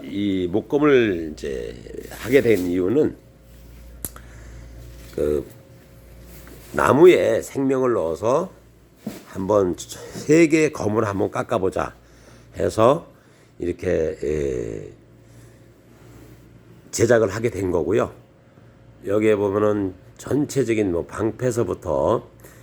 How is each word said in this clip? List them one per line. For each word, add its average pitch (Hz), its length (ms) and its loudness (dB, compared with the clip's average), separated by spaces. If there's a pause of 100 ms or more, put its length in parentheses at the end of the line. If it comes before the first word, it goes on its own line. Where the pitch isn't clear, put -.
이 101 480 -2
목검을 113 800 2
이제 65 440 -8 (340)
하게 127 320 2
된 107 180 2
이유는 92 560 0 (2000)
그 73 280 0 (1300)
나무에 110 680 6
생명을 131 520 -2
넣어서 104 580 -2 (760)
한번 95 500 0
세계 156 920 0
검을 107 360 -2
한번 98 240 -2
깎아보자 92 640 -2 (600)
해서 110 540 2 (480)
이렇게, 85 640 -2
에, 62 680 -4 (2000)
제작을 113 380 4
하게 110 220 -4
된 92 200 -2
거고요. 87 420 0 (920)
여기에 107 300 2
보면은 101 580 0 (240)
전체적인 117 760 0
뭐 82 140 -2
방패서부터 104 1200 -2 (340)